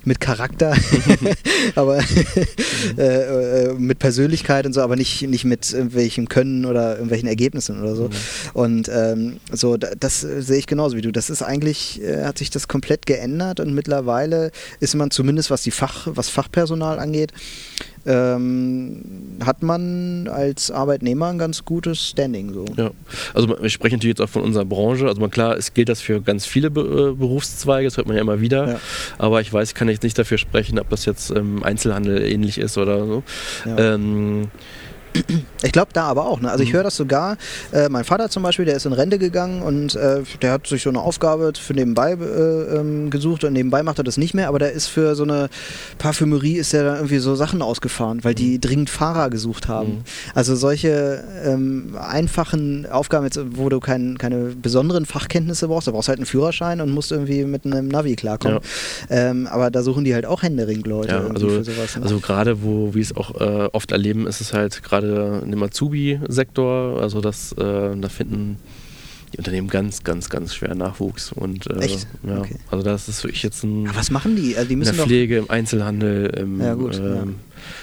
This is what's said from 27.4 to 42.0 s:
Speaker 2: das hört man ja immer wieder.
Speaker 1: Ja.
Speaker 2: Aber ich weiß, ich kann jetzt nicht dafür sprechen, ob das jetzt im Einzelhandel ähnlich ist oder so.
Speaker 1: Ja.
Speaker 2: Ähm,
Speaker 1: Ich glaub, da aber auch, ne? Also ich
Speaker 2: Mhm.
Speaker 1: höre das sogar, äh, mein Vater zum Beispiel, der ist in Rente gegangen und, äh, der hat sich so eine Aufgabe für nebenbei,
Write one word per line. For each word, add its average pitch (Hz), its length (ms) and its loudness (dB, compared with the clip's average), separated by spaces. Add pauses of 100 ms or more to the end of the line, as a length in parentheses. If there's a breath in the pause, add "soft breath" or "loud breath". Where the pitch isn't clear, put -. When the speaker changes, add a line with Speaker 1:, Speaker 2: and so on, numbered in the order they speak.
Speaker 2:
das 123 100 -4
hört 120 100 0
man 110 80 2
ja 107 60 4
immer 107 200 2
wieder. 135 260 2
Speaker 1:
Ja. 120 120 -2 (400 loud breath)
Speaker 2:
Aber 110 220 4
ich 107 120 -4
weiß, 107 160 2
ich - 60 -10
kann 117 120 2
jetzt 107 160 0
nicht 117 140 0
dafür 113 220 2
sprechen, 110 400 0
ob 101 100 -4
das - 160 -2
jetzt - 260 -2
im 104 320 0
Einzelhandel 104 600 0
ähnlich 104 340 0
ist 107 200 -2
oder 101 280 2
so. 110 180 -2 (420 loud breath)
Speaker 1:
Ja. 113 120 -4 (180)
Speaker 2:
Ähm, 104 520 0 (1160 loud breath)
Speaker 1:
Ich 139 120 2
glaub, 180 180 4
da 165 140 0
aber 143 200 2
auch, 220 140 0
ne? 123 100 -2
Also 131 140 2
ich 117 60 2
Speaker 2:
Mhm. 123 80 0
Speaker 1:
höre 190 60 4
das 202 120 -2
sogar, 151 400 0 (380 loud breath)
äh, 147 160 4
mein 123 160 -2
Vater 208 240 2
zum 190 140 -2
Beispiel, 180 200 2
der 147 140 2
ist - 80 -4
in 139 80 0
Rente 180 260 4
gegangen 180 420 0
und, 147 320 0
äh, 139 280 2 (200)
der 127 120 4
hat 139 140 -2
sich 135 160 0
so 139 60 0
eine 127 120 0
Aufgabe 160 580 2
für - 140 -4
nebenbei, 127 400 4